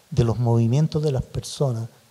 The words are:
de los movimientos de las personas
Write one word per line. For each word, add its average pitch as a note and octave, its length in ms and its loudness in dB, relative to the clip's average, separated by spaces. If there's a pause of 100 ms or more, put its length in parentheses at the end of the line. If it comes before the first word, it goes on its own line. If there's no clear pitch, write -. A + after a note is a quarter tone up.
(100)
de C3 140 2
los A2+ 140 0
movimientos A#2+ 640 2
de D3+ 100 0
las B2+ 100 -2
personas B2 680 -4 (220)